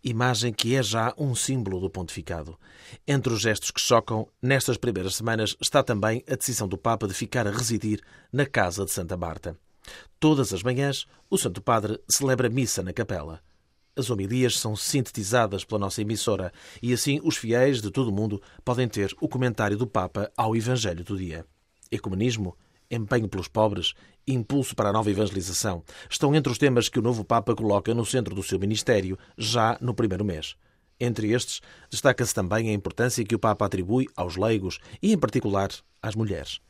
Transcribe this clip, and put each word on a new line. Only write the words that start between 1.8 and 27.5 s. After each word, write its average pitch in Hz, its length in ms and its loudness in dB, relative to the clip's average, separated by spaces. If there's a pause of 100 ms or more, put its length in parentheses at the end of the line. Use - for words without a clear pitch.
do 95 100 -2
pontificado. 85 680 -8 (480)
Entre 139 260 2
os 107 80 0
gestos 107 300 0
que - 100 -6
chocam, 113 480 2 (120)
nestas 127 360 2
primeiras 95 400 -2
semanas, 110 440 -2
está - 220 2
também 110 480 0
a 127 60 -2
decisão 110 320 -2
do 90 100 -4
Papa 110 300 0
de 95 60 -2
ficar 120 320 -2
a 101 40 0
residir 110 500 -2 (320)
na 135 140 2
casa 98 380 0
de 95 60 -6
Santa 90 260 -4
Marta. 82 400 -8 (600)
Todas 151 340 4
as 92 100 -4
manhãs, 127 440 -2 (240)
o 190 80 2
Santo 92 240 -2
Padre 110 360 2 (100)
celebra 131 400 2
missa 113 340 0
na 90 100 -6
capela. 85 480 -6 (560)
As 117 120 -2
homilias 117 500 0
são 107 180 -2
sintetizadas 107 880 0
pela 107 160 -2
nossa 98 200 -2
emissora 104 520 0 (280)
e 120 120 0
assim 139 300 0
os 160 140 2
fiéis 123 460 4
de 104 80 -4
todo 123 180 0
o 104 40 0
mundo 104 280 0 (240)
podem 123 240 0
ter 98 320 -2
o 156 80 -2
comentário 113 480 0
do 117 100 -2
Papa 101 500 -2
ao 113 200 2
Evangelho 107 480 -2
do 98 140 -6
dia. 85 260 -8 (460)
Ecumenismo, 104 680 -2 (340)
empenho 113 380 0
pelos 92 200 -6
pobres, 107 460 0 (320)
impulso 131 500 0
para 104 140 2
a - 20 0
nova 107 180 2
evangelização 95 720 -2 (260)
estão 143 260 2
entre 135 180 2
os 110 60 -4
temas 127 300 4
que - 100 0
o 113 40 2
novo 113 220 2
Papa 117 300 2